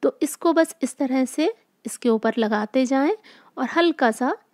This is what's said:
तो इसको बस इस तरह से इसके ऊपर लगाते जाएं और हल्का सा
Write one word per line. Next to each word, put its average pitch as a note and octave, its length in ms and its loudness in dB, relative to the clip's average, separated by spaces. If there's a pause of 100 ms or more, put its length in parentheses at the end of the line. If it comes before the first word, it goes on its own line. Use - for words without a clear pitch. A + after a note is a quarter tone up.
तो C#4 180 0
इसको E4 320 -2
बस E4 280 2
इस - 160 -6
तरह C4 300 0
से E4 260 -2 (320)
इसके - 240 -2
ऊपर A3 280 0
लगाते A3 480 0
जाएं C4+ 300 2 (420)
और B3+ 120 -4
हल्का D#4+ 440 2
सा C4+ 220 -2 (180)